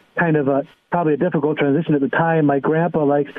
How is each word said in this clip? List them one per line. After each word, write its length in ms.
kind 180
of 120
a, 180
probably 240
a 20
difficult 400
transition 380
at 80
the 80
time. 340
My 160
grandpa 420
likes 360